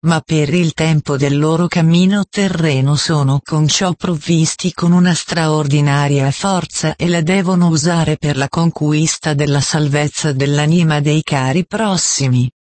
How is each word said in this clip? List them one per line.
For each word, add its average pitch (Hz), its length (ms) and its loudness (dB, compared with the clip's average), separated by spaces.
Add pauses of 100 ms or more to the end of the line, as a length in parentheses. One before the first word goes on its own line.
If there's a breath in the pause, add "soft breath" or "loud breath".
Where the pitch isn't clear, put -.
Ma 160 160 2
per 151 320 -2
il 170 220 0
tempo 156 420 0
del 143 220 0
loro 160 300 0
cammino 180 600 2
terreno 165 680 0
sono 143 480 0
con 151 240 0
ciò 180 260 0
provvisti 170 800 -2
con 175 200 2
una 180 200 4
straordinaria 147 1160 0
forza 165 640 -4
e - 120 -4
la 170 140 0
devono 180 460 2
usare 160 500 0
per 147 180 -2
la 139 140 -2
conquista 156 880 -2
della 143 260 0
salvezza 147 680 -2
dell'anima 147 720 2
dei 151 200 0
cari 139 460 -2
prossimi. 139 800 -2 (140)